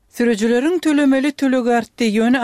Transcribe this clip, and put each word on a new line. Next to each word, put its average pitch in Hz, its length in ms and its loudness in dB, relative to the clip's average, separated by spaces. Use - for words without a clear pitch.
Sürüjileriň 240 640 0
tölemeli 285 560 0
tölegi 254 400 0
artdy, 233 320 -4
ýöne 226 360 0